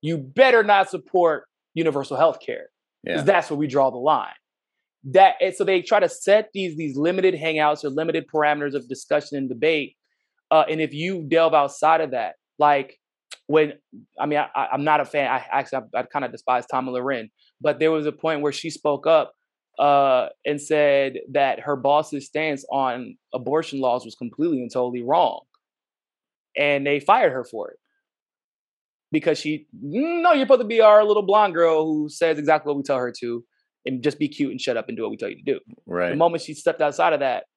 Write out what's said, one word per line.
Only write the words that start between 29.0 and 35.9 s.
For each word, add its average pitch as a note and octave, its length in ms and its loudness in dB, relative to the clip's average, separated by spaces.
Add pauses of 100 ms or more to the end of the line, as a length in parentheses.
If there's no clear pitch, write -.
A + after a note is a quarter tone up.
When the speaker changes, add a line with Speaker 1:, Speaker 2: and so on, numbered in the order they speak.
Speaker 1:
because D#3 280 0
she, D3+ 260 -6 (160)
"No, D#4+ 520 0
you're C4+ 120 2
supposed B3 160 6
to G#3+ 60 -4
be A3 140 0
our G#3+ 220 10
little G#3 200 2
blonde G3 320 4
girl D#3+ 300 2
who D3+ 240 -2
says D#3+ 280 0
exactly D3 320 0
what C#3+ 80 -2
we C#3 60 -6
tell C#3 160 -2
her B2 120 -4 (100)
to A#2 220 -6 (420)
and B2+ 180 -6
just D3 160 -2
be D3+ 80 -2
cute C#3+ 240 -4
and B2 100 -8
shut A#2+ 160 -2
up A2 100 -6
and A#2+ 80 -10
do A2+ 60 -8
what G#2+ 80 -4
we G#2+ 80 -8
tell G#2 120 -8
you - 80 -12
to - 60 -20
do." C3 160 -4 (280)
Speaker 2:
Right. F2 220 -2